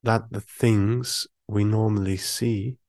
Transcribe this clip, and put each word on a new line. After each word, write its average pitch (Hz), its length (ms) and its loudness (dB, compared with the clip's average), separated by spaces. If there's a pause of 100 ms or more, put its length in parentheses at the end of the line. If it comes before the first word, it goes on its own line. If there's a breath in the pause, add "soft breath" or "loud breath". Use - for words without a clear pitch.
that 113 280 2
the 107 100 -6
things 113 840 0 (200)
we 104 160 0
normally 104 540 2
see 117 600 -4 (120)